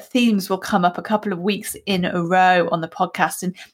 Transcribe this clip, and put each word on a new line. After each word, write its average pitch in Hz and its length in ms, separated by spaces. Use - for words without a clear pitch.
themes 226 440
will 190 80
come 185 280
up 175 140
a 175 40
couple 208 300
of 175 80
weeks 190 340
in 185 180
a 180 180
row 180 480
on 170 100
the 160 60
podcast. 175 560
And 185 140